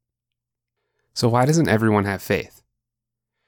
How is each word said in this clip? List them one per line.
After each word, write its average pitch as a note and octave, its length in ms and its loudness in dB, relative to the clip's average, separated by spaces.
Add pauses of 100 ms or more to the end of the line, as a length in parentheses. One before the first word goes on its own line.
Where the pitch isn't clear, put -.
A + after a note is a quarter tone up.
(1160)
So B2 140 0
why B2 160 2
doesn't D#3 240 2
everyone G#2 380 2
have G2 160 -6
faith? - 400 -6 (840)